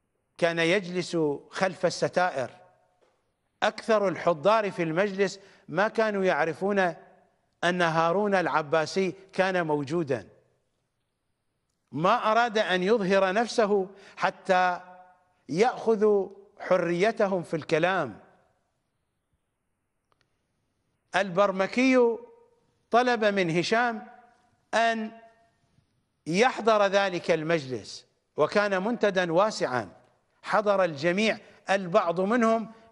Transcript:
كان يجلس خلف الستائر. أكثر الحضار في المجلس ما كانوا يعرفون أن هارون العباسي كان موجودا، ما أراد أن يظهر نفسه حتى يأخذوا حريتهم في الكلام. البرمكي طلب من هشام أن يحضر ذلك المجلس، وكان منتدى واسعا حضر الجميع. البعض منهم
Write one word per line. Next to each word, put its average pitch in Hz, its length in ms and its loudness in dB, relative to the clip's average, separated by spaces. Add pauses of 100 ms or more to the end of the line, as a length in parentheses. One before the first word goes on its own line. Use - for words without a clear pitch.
(380)
كان 170 220 0
يجلس 175 580 -2 (340)
خلف 190 340 -2
الستائر. 156 760 -4 (1040)
أكثر 208 440 0
الحضار 180 640 0
في 175 120 -4
المجلس 190 560 -2 (280)
ما 185 200 0
كانوا 214 380 -2
يعرفون 175 540 0 (840)
أن 180 180 0
هارون 170 540 2
العباسي 160 760 0 (220)
كان 185 340 0
موجودا، 143 640 -4 (1600)
ما 202 400 0
أراد 226 260 0
أن 185 260 0
يظهر 190 500 2
نفسه 208 560 0 (280)
حتى 185 640 0 (680)
يأخذوا 208 800 2 (300)
حريتهم 185 840 0
في 165 120 -8
الكلام. 160 640 -2 (3000)
البرمكي 202 1000 2 (720)
طلب 240 340 2
من 185 320 0
هشام 220 500 -2 (680)
أن 226 380 0 (1160)
يحضر 214 580 2
ذلك 190 460 0
المجلس، 151 760 -4 (320)
وكان 190 460 0
منتدى 196 480 -2
واسعا 160 600 -2 (500)
حضر 196 420 0
الجميع. 170 540 -2 (320)
البعض 185 520 0
منهم 226 500 0 (200)